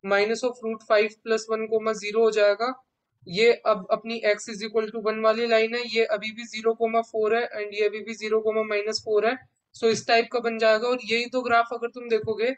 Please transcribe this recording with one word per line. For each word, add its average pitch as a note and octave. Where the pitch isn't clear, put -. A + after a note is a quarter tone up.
minus G#3
of -
root A3
five G#3+
plus A3
one A3
comma A3
zero G#3
हो A3
जाएगा। G#3+
ये G#3+
अब G3
अपनी A3+
x G#3
is G#3
equal G#3+
to A3+
one A3
वाली A3
line A3+
है, A#3+
ये A3+
अभी G#3+
भी A#3
zero A3
comma A3+
four A3
है A#3+
and G#3
ये G#3
अभी G#3
भी A3+
zero A3
comma G#3+
minus G#3
four G#3+
है। C4
So A3+
इस -
type A#3
का A#3+
बन A3+
जाएगा A3
और B3
यही A#3
तो B3
graph A#3
अगर A#3
तुम A#3+
देखोगे A3